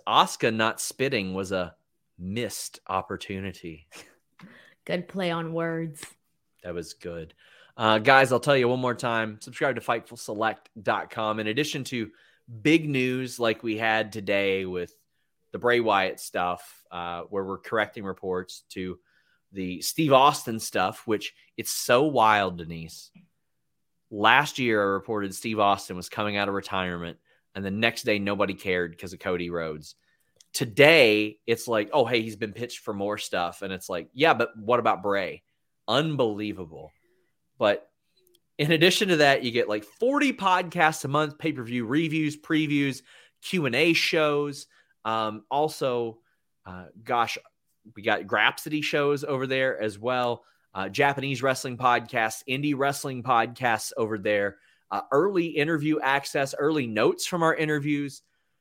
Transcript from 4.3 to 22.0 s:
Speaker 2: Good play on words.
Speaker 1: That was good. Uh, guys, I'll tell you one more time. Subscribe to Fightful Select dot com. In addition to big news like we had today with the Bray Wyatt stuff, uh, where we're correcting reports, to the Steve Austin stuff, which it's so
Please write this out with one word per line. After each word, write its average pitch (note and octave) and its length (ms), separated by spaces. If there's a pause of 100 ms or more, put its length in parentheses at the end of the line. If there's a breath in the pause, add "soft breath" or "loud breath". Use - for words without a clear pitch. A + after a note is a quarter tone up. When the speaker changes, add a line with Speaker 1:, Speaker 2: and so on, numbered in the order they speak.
Speaker 2:
Good F3+ 220
play F#3 240
on E3 220
words. E3 520 (580)
Speaker 1:
That F2+ 100
was E2+ 200
good. E2+ 400 (420 soft breath)
Uh, A2 240
guys, C3+ 320
I'll A#2+ 80
tell C#3+ 160
you A#2+ 120
one B2+ 140
more B2 120
time. A2+ 480
Subscribe C3 340
to A#2 60
Fightful A#2+ 380
Select A2 500 (120)
dot F#2+ 280
com. G#2+ 300
In G#2+ 80
addition C#3+ 380
to A2+ 260 (500 soft breath)
big D3+ 260
news B2+ 520
like A2+ 240
we A2 140
had A2 340
today G2 540
with F2+ 280 (600)
the G#2 40
Bray A#2+ 220
Wyatt G2 400
stuff, - 720
uh, F2 380
where G2 160
we're F#2+ 140
correcting G#2+ 440
reports, F#2 680
to F#2 300 (520)
the F#2 300
Steve D#3 300
Austin C3 480
stuff, G2+ 480
which G#2+ 260 (220 soft breath)
it's - 160
so B2+ 320